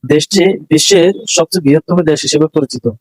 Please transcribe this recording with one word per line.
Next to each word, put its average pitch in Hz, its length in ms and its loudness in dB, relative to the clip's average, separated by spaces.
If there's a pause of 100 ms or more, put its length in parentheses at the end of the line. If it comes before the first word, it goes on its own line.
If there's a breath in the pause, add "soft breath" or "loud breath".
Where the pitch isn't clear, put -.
দেশটি 151 380 0 (260)
বিশ্বের 170 440 2 (160)
সবচেয়ে 170 360 -2
বৃহত্তম 156 380 0
দেশ 151 200 0
হিসেবে 151 320 0
পরিচিত। 131 300 -4 (160)